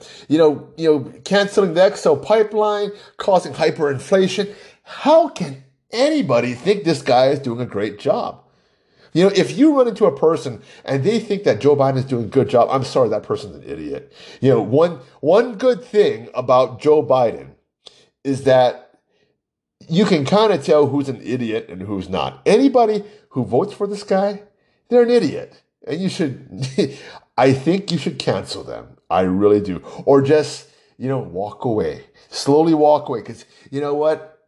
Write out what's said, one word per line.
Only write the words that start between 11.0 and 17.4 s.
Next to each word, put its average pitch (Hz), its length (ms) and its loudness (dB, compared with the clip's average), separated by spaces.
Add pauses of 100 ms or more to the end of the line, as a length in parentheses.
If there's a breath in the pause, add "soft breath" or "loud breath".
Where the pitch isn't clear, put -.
they 220 160 0
think 202 240 -6
that 117 160 2
Joe 143 160 4
Biden 135 220 0
is 127 80 -2
doing 117 200 -4
a - 20 -10
good 123 200 0
job, 120 240 2
I'm 131 120 -2
sorry, 127 260 0
that 104 140 -4
person's 101 320 -8
an 73 80 -20
idiot. - 500 -12 (260 loud breath)
You 131 120 4
know, 117 100 2
one, 147 380 0 (220 loud breath)
one 220 340 2
good 240 280 0
thing 123 520 0
about 123 440 0
Joe 151 240 4
Biden 117 520 0 (680 soft breath)